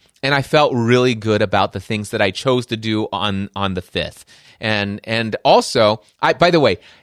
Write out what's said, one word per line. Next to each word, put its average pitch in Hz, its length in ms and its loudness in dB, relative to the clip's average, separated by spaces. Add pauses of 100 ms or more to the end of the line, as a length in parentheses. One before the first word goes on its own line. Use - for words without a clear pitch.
(220)
And 139 140 0
I 139 60 0
felt 151 300 2
really 123 440 2
good 107 260 0
about 101 300 0
the 101 80 -10
things 104 300 -8
that 110 120 -2
I 101 80 2
chose 127 360 -2
to 120 100 -6
do 110 360 -4
on, 98 440 -4
on 98 180 -4
the 90 80 -6
fifth. - 420 -8 (360)
And, 104 420 -4
and 113 320 -4 (100)
also, 123 560 2 (220)
I, 160 120 2
by 175 180 2
the 165 80 4
way, 107 180 2 (240)